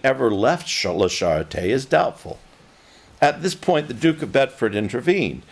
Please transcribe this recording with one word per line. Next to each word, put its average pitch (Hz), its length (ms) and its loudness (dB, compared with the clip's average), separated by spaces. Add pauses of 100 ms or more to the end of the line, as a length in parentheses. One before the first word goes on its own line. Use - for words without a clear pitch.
ever 131 260 2
left 117 380 0
Ch-, - 180 -4
La 92 200 2
Charité 85 580 -2
is 135 200 0
doubtful. - 540 -2 (840)
At 147 220 2
this 185 140 -4
point, 151 320 0
the 123 60 -10
Duke 156 280 0
of 113 80 -8
Bedford 123 460 0
intervened, 113 760 -2